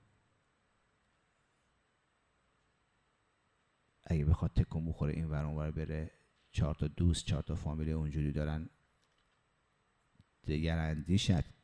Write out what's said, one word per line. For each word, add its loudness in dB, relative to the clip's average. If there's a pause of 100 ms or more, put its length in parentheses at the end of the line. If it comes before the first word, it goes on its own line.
(4000)
اگه 2
بخواد 4
تکون 0
بخوره، 0
این -2
ور -2
اون -4
ور -2
بره، -4 (420)
چهار 0
تا -2
دوست، 2
چهار 0
تا -6
فامیل -4
اونجوری 0
دارن -2 (1800)
دگراندیشن 2 (220)